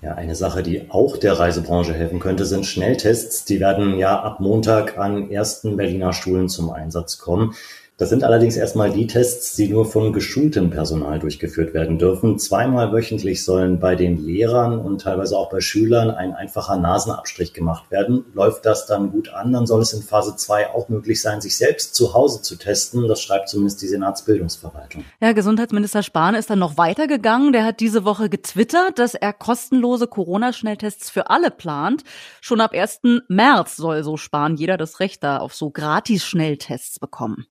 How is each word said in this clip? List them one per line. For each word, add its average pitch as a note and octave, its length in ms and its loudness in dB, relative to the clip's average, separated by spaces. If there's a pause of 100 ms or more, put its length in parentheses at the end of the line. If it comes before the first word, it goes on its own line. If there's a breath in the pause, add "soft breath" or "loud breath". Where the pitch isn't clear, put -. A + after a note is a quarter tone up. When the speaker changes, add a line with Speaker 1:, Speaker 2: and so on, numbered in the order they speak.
Speaker 1:
Ja, D#2 120 -8
eine E2 220 -8
Sache, F2+ 260 -2
die E2+ 260 -4
auch A#2 280 2
der G2 220 4
Reisebranche E2+ 560 0
helfen E2 260 -2
könnte, F#2 240 -2
sind G2 200 -2
Schnelltests. A2 800 0
Die G2+ 140 0
werden G2 400 2
ja G2 240 2
ab G#2+ 160 -6
Montag G#2+ 600 2
an G2+ 320 -2
ersten G#2 460 -4
Berliner F#2 360 0
Schulen F#2 360 0
zum E2 220 -4
Einsatz E2 480 -8
kommen. A2+ 380 -2 (440 loud breath)
Das - 100 0
sind C3+ 120 2
allerdings A2+ 340 4
erstmal G#2+ 360 0
die A2+ 160 0
Tests, - 480 0
die G#2 100 2
nur G#2+ 180 2
von G#2+ 280 0
geschultem G#2 580 0
Personal D#2 480 -2
durchgeführt D#2+ 560 -4
werden E2 240 0
dürfen. F#2 400 2
Zweimal A#2 540 2
wöchentlich G2+ 520 -2
sollen F#2 360 2
bei F#2 160 2
den F2 280 0
Lehrern A#2 540 2
und G2 220 -4
teilweise F#2+ 360 -2
auch F#2+ 140 -2
bei F#2+ 100 -2
Schülern A2+ 520 2
ein F#2 200 -6
einfacher G2+ 440 -6
Nasenabstrich F2+ 800 -2
gemacht E2 360 -4
werden. G#2+ 340 0 (100)
Läuft G2+ 320 2
das G#2+ 200 2
dann G2+ 240 0
gut G#2+ 200 -2
an, A2 220 -2
dann A#2+ 140 2
soll A2 160 4
es A2+ 100 0
in A2 100 -8
Phase G#2 340 0
zwei G#2 340 0
auch - 180 -4
möglich G#2+ 320 -2
sein, G#2+ 200 -2
sich G#2 160 -4
selbst - 400 0
zu A2+ 180 2
Hause B2+ 260 4
zu - 140 -10
testen. A2+ 540 -2
Das G#2+ 120 0
schreibt - 280 -2
zumindest G2+ 340 -2
die G2 60 -6
Senatsbildungsverwaltung. F#2+ 1120 -4 (180 loud breath)
Speaker 2:
Ja, A3+ 120 4
Gesundheitsminister G#3 720 0
Spahn F3 320 2
ist A3 140 -4
dann G3+ 100 2
noch D#3+ 180 -2
weiter G3+ 300 2
gegangen. B3+ 440 4
Der A3+ 120 4
hat A3 160 -2
diese A3 240 2
Woche G#3 240 0
getwittert, A#3 720 0
dass A#3+ 160 0
er G#3 160 -2
kostenlose A#3+ 760 0
Corona-Schnelltests G#3+ 1040 -4
für - 200 -2
alle D#4 200 4
plant. E3 540 -2 (380 loud breath)
Schon A3 180 0
ab A3 140 2
ersten A#3+ 520 2
März G#3 480 4
soll, D#3 300 -2
so D3+ 120 -4
Spahn, D3+ 380 -2
jeder E3 220 -2
das D#3+ 240 -6
Recht F#3+ 240 -4
da C#3+ 140 0
auf - 140 -8
so D3+ 200 -8
Gratis-Schnelltests D#3 1300 -2
bekommen. - 500 -8